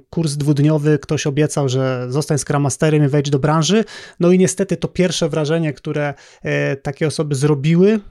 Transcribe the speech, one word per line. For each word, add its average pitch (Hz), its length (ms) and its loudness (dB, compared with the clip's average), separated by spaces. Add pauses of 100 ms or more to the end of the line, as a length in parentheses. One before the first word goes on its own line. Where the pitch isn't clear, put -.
kurs 160 240 -2
dwudniowy, 147 640 2
ktoś - 280 -4
obiecał, 143 420 0
że 131 400 -2
zostań 147 280 -2
Scrum 143 240 -2
Masterem 151 440 2
i - 20 2
wejdź 143 220 0
do 139 100 0
branży. 160 440 2 (360)
No 175 120 4
i 185 60 6
niestety 185 400 0
to 165 100 -6
pierwsze 175 420 -2
wrażenie, 156 440 -2
które, 147 400 -6 (300)
e, 143 320 -2
takie 147 320 -4
osoby 147 280 -4
zrobiły 156 640 2 (120)